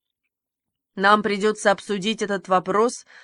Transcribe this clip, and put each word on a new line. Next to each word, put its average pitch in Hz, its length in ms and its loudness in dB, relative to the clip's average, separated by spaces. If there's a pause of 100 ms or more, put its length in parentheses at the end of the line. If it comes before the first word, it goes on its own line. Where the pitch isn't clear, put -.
(960)
«Нам 202 260 4
придётся 208 480 0
обсудить 202 520 -4
этот 196 260 -4
вопрос 190 580 0 (180)